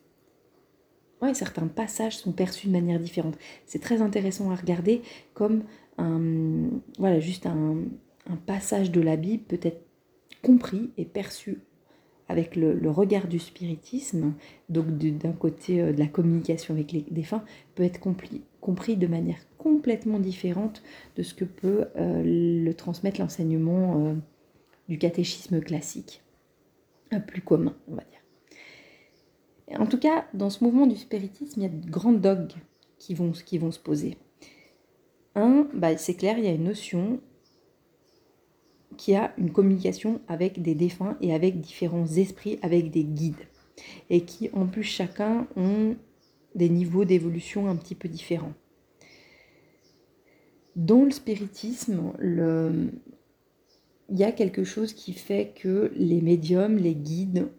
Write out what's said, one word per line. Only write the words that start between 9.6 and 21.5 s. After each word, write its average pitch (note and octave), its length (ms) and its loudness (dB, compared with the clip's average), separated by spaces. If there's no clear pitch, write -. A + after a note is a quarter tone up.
être E3 200 -2
compris A#3+ 560 4
et E3+ 80 -4
perçu - 540 -8
avec E3 280 -2
le, D#3+ 180 4
le D#3 160 0
regard F#3+ 380 2
du E3+ 100 -2
spiritisme, E3 960 -4
donc D#3+ 280 0
de, D#3 140 0
d'un D#3 200 -2
côté, E3+ 500 0
euh, D#3+ 120 2
de C#3+ 60 0
la D3 80 4
communication E3 680 0
avec D3+ 180 -2
les D#3 200 -4
défunts, E3 320 -4
peut F#3 80 0
être F3+ 160 0
compli-, - 420 -6
compris G3 360 -2
de F3+ 80 4
manière E3+ 340 -2
complètement A3+ 640 2
différente F#3 640 -2
de - 80 -4
ce F3+ 120 -8
que F#3 100 -4
peut, F#3+ 400 0